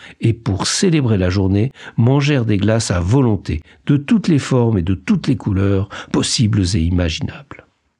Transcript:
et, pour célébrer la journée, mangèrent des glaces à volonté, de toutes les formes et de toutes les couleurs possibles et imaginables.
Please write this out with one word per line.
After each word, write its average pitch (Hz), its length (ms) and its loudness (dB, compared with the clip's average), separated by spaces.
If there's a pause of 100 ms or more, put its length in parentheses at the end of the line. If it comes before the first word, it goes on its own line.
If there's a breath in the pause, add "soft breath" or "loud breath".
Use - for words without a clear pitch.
(220 loud breath)
et, 113 100 2
pour 101 340 -4
célébrer 143 520 0
la 90 120 2
journée, 101 440 0 (240 loud breath)
mangèrent 135 480 2
des 107 120 0
glaces 110 320 0
à 90 120 0
volonté, 104 600 0 (240 soft breath)
de 143 120 2
toutes 180 320 0
les 151 100 2
formes 117 380 0
et 90 40 2
de 90 120 -2
toutes 165 340 -2
les 131 80 0
couleurs 98 540 0 (240 loud breath)
possibles 110 500 0 (100)
et 104 60 0
imaginables. - 840 -4 (340)